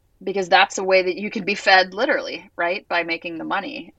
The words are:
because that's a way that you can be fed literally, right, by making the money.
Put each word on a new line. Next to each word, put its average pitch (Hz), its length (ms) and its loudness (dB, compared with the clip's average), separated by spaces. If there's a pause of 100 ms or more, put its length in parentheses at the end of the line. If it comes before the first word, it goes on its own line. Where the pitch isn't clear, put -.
(240)
because 190 240 -4
that's 190 300 4
a 196 60 -4
way 190 180 4
that 180 140 -2
you 202 140 -6
can 202 140 -6
be 196 100 -2
fed 185 380 4
literally, 220 640 -4
right, 175 320 -4
by 170 140 0
making 165 340 -8
the 160 80 -10
money. 175 540 -8